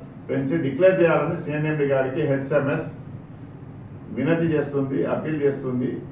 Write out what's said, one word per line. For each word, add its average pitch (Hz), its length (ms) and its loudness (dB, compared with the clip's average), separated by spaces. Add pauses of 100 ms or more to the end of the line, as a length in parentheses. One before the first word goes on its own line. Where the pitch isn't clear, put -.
(300)
పెంచి 135 280 0
డిక్లేర్ 175 440 4
చేయాలని 160 340 4
సిఎన్ఎండి 151 480 0
గారికి 135 360 2
హెచ్ఎంఎస్ 139 680 0 (1200)
వినతి 165 360 2
చేస్తుంది, 139 600 0
అప్పీల్ 151 360 -2
చేస్తుంది. 135 680 0